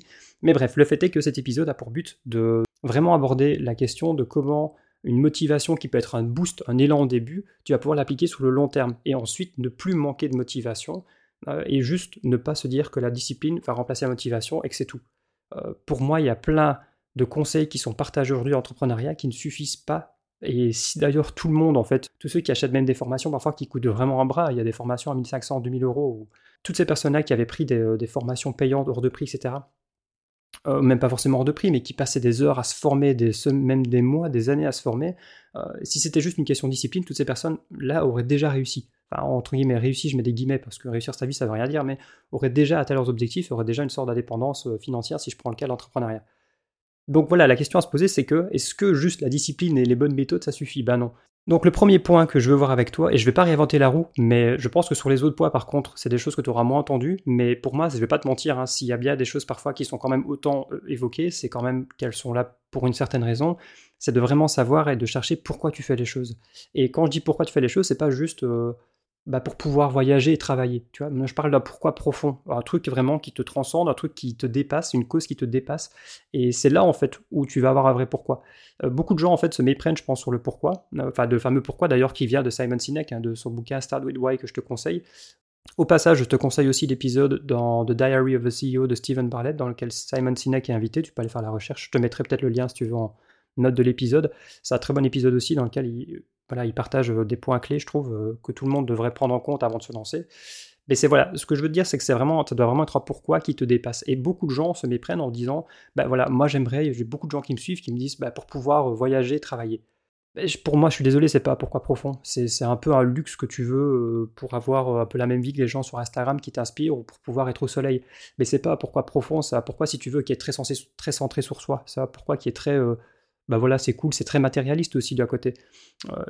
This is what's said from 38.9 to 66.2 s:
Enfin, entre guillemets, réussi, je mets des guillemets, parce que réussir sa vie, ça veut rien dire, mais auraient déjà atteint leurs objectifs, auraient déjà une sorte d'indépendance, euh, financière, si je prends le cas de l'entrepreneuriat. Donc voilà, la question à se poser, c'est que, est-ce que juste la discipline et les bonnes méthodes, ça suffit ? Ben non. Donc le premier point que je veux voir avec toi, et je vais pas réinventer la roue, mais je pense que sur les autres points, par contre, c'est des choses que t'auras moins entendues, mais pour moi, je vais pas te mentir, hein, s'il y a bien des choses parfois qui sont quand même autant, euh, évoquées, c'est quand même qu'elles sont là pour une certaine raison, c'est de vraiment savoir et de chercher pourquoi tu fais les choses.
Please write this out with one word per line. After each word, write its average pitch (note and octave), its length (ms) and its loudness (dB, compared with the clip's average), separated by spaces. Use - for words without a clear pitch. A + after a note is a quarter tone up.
Enfin, - 140 -6
entre C3+ 320 -2
guillemets, C3 220 2
réussi, C3 320 0
je C3+ 80 -2
mets A#2 60 0
des A#2+ 100 2
guillemets, C3 260 -2
parce - 180 -18
que - 100 -14
réussir A#2 280 -6
sa B2+ 100 -6
vie, C#3 80 -4
ça C3 140 -4
veut G#2+ 60 -2
rien A#2 140 -2
dire, D3 160 -2
mais C3+ 140 -4
auraient C3 200 0
déjà D3 280 4
atteint C#3 140 -2
leurs B2+ 160 0
objectifs, A#2+ 420 -4
auraient A2+ 140 -2
déjà A#2 160 -2
une C3+ 80 -2
sorte C3 180 -6
d'indépendance, A#2+ 600 -4
euh, A2 100 -4
financière, B2+ 420 -6
si - 120 -10
je - 60 -14
prends - 120 -6
le A#2 60 -6
cas C#3+ 100 -6
de C3 40 -4
l'entrepreneuriat. A#2 540 -6
Donc D3 220 4
voilà, F3 180 6
la B2 80 8
question D3 240 0
à - 20 2
se - 60 -2
poser, E3+ 200 2
c'est C#3+ 180 0
que, E3+ 260 2
est-ce - 240 -4
que G3 180 4
juste D#3 280 0
la C3+ 80 0
discipline D3 480 0
et B2+ 80 6
les B2 100 4
bonnes C#3+ 180 2
méthodes, C#3 300 0
ça - 80 -4
suffit ? C3+ 320 -6
Ben A#2+ 140 2
non. A#2+ 140 -2
Donc E3 160 4
le F3 80 8
premier G3 260 8
point E3+ 280 8
que D3 140 4
je A#2+ 100 4
veux C#3+ 80 8
voir C3+ 140 4
avec A#2+ 200 2
toi, D#3+ 220 0
et - 40 6
je A2 80 4
vais B2+ 60 6
pas F3+ 140 6
réinventer D3+ 340 4
la C3+ 80 6
roue, D#3+ 200 2
mais A#2+ 400 4
je B2+ 100 -4
pense E3+ 220 2
que D3+ 60 0
sur - 140 -4
les C3+ 140 4
autres D3+ 140 2
points, D#3+ 120 4
par C3 160 -2
contre, - 320 -4
c'est - 120 -6
des A#2+ 80 2
choses C#3+ 180 -4
que - 60 -4
t'auras A#2 220 0
moins C3+ 160 2
entendues, C#3 460 -2
mais B2 300 2
pour B2 180 -6
moi, D#3 140 0
je C3+ 100 -4
vais A2+ 100 0
pas D3+ 120 2
te - 80 -6
mentir, C3 320 -2
hein, B2+ 60 -4
s'il B2 220 -6
y A#2+ 40 -2
a A#2 60 -2
bien C3+ 180 0
des B2+ 80 0
choses C3 220 -6
parfois C3+ 280 -6
qui C3+ 120 -6
sont B2+ 120 -10
quand C3 120 -4
même C3 180 0
autant, C#3+ 460 -2
euh, - 160 -10
évoquées, B2+ 420 -2
c'est - 160 -8
quand A#2+ 160 -6
même B2+ 240 -2
qu'elles B2 160 -6
sont A#2+ 200 -8
là B2 240 -2
pour B2+ 160 -4
une B2+ 60 2
certaine A#2+ 320 -2
raison, C3+ 320 0
c'est - 140 -4
de A#2+ 80 4
vraiment C#3+ 300 4
savoir D3 400 2
et B2+ 80 0
de A#2 80 -2
chercher C3+ 320 -2
pourquoi - 340 -6
tu - 120 -12
fais C3+ 120 -2
les A#2+ 80 -2
choses. A#2 340 -8